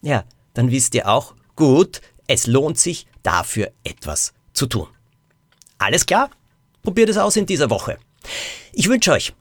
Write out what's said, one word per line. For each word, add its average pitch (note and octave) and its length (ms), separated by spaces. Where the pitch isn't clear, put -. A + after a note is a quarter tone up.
ja, C#3 220
dann B2 160
wisst B2+ 260
ihr G#2+ 120
auch, A#2 260
gut, D#3 460
es - 200
lohnt C#3 300
sich, - 300
dafür F2 480
etwas - 500
zu C3+ 140
tun. G2 200
Alles G#2+ 280
klar? A#3+ 240
Probiert G#3+ 280
es G3+ 80
aus G#3 180
in G3+ 100
dieser D3 240
Woche. - 280
Ich - 160
wünsche A3+ 240
euch - 300